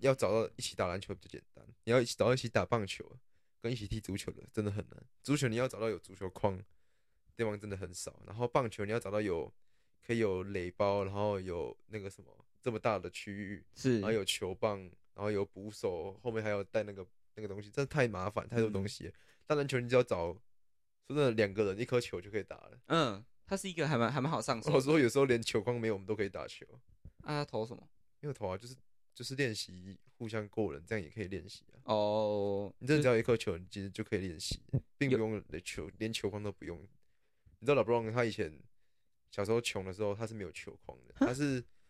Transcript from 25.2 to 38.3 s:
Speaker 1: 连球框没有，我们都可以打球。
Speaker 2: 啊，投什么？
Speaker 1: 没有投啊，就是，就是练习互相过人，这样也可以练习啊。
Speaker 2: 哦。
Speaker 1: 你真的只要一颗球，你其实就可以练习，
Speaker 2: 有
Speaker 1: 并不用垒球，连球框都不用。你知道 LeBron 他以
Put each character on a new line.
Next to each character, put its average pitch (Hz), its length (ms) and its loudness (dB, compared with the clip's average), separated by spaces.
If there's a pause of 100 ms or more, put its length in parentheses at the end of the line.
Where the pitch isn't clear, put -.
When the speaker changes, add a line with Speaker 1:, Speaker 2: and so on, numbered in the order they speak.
Speaker 1:
连 117 160 4
球 113 180 0
框 120 180 0
没 113 100 0
有， 110 40 2
我 98 60 -2
们 98 80 -12
都 104 100 -2
可 101 80 0
以 98 60 -2
打 71 180 -8
球。 - 160 -16 (560)
Speaker 2:
啊， 147 240 -4
投 113 220 -2
什 120 100 -10
么？ - 100 -20 (340)
Speaker 1:
没 151 80 -8
有 139 40 -4
投 107 160 -4
啊， 92 80 -2
就 110 100 -10
是， 127 80 -14 (400)
就 120 100 -12
是 135 120 -8
练 131 180 2
习 90 420 -10 (220)
互 117 100 -6
相 107 200 -4
过 101 240 0
人， 71 120 -10
这 110 120 -4
样 101 60 -2
也 76 60 -10
可 107 140 -8
以 90 60 -4
练 92 200 -8
习 - 240 -16
啊。 - 120 -20
Speaker 2:
哦。 104 960 2
Speaker 1:
你 123 80 -10
真 151 100 6
的 147 60 4
只 131 60 6
要 120 80 6
一 113 60 4
颗 117 140 4
球， 95 200 -2
你 90 140 -10
其 101 100 -8
实 98 80 -6
就 98 140 -6
可 107 140 -2
以 - 20 4
练 90 200 -4
习， - 220 -4 (120)
Speaker 2:
有 131 80 2 (180)
Speaker 1:
并 139 100 2
不 127 80 4
用 110 320 0
垒 82 120 -8
球， - 280 -8 (100)
连 110 140 -2
球 - 160 -2
框 104 140 -6
都 104 80 -4
不 - 140 -12
用。 85 120 -8 (840)
你 110 60 -10
知 143 80 6
道 123 80 6
LeBron 113 300 2
他 120 120 2
以 113 60 2